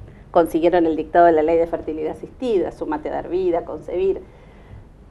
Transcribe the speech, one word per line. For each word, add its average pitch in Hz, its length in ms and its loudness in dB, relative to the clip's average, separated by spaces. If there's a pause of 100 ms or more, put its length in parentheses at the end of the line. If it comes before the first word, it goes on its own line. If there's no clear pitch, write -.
(300)
consiguieron 170 560 2
el 160 80 0
dictado 160 320 4
de 170 60 6
la 156 100 4
ley 165 160 2
de 165 80 2
fertilidad 160 460 -6
asistida, 185 580 -4
Sumate 151 380 -6
a 139 40 -6
Dar 143 160 -6
Vida, 175 360 0
Concebir. 175 560 -4 (920)